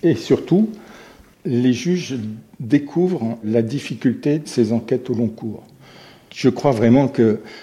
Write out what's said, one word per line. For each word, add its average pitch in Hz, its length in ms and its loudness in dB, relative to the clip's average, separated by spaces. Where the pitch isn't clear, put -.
et 170 120 4
surtout, 190 560 0
les 127 280 2
juges 143 440 -4
découvrent 143 840 -2
la 113 180 2
difficulté 135 760 -2
de 156 100 -12
ces 113 240 0
enquêtes 120 380 -2
au 120 40 -2
long 113 140 0
cours. 110 360 -12
Je - 140 0
crois - 240 2
vraiment 120 360 4
que 110 320 2